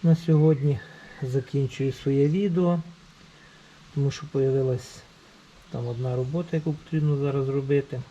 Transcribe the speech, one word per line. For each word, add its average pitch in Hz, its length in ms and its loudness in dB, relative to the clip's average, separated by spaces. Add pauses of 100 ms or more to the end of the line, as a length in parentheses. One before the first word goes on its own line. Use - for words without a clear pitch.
На 165 120 6
сьогодні 151 600 4 (440)
закінчую 135 680 -2
своє 139 360 2
відео, 175 520 2 (1120)
тому 139 160 0
що - 220 -12
появилась 135 680 0 (680)
там 120 180 -6
одна 123 280 -4
робота, 160 400 -4
яку 156 160 -2
потрібно 151 440 -2
зараз 139 320 0
робити. 139 520 0 (100)